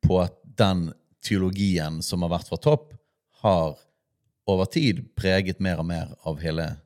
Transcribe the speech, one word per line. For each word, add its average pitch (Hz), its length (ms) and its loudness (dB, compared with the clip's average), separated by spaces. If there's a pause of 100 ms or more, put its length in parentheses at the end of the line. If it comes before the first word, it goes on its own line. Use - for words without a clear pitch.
på 92 200 4
at 87 140 -4 (220)
den 90 340 2 (340)
teologien 92 760 0
som 90 200 -4
har 85 80 -2
vært 85 180 -4
fra - 80 -6
topp, - 360 0 (520)
har 85 300 2 (720)
over 95 180 2
tid 139 360 0 (120)
preget 92 460 0
mer 92 180 0
og 82 80 -4
mer 82 260 -4 (120)
av 78 160 -4
hele 80 280 -4 (180)